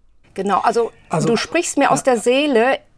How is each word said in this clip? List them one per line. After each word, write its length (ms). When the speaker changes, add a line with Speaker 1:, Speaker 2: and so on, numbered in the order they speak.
Speaker 1:
Genau, 260
also, 320
Speaker 2:
Also, 180
Speaker 1:
du 100
sprichst 420
mir 60
Speaker 2:
ja. 60
Speaker 1:
aus 140
der 140
Seele. 600